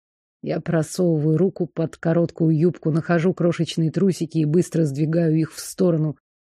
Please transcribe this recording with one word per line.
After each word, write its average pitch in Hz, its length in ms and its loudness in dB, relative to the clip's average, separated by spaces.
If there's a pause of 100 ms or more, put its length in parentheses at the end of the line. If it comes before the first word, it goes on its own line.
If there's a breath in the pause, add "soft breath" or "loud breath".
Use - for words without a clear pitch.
(420)
Я 151 180 -4
просовываю 160 760 0
руку 180 300 0
под 160 300 -6
короткую 165 600 0
юбку, 165 340 0
нахожу 165 420 0
крошечные 165 580 0
трусики 165 480 0
и 156 60 2
быстро 165 400 2
сдвигаю 156 520 0
их 160 160 -2
в - 80 -16
сторону. 156 560 -2 (260)